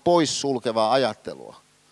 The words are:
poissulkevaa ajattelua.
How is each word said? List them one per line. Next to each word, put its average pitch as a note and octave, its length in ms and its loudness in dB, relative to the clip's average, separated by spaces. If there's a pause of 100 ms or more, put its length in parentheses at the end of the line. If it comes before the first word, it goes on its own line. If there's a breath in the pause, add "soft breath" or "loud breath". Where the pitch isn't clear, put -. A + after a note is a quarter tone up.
poissulkevaa B2+ 880 0
ajattelua. G#2 640 -4 (360 soft breath)